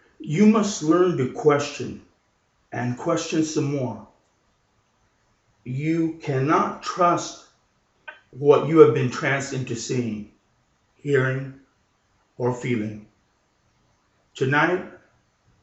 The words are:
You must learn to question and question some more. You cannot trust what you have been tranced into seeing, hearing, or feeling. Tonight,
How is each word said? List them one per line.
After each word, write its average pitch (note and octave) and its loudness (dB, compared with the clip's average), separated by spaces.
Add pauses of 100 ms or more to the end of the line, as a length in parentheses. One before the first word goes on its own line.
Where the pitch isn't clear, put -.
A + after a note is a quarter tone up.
(200)
You E3 2
must G#3+ 2
learn F3 4
to C3 -2
question - -2 (680)
and B2 -4
question D#3+ -2
some C#3 -4
more. A#2+ -6 (1600)
You D#3+ -4
cannot D3+ -2
trust - -2 (840)
what C#3+ 4
you D#3+ 4
have C3 10
been B2+ -2
tranced C3+ -4
into B2+ -6
seeing, A2+ -6 (600)
hearing, C3+ -2 (840)
or B2 -2
feeling. A2 -6 (1300)
Tonight, D#3 0 (760)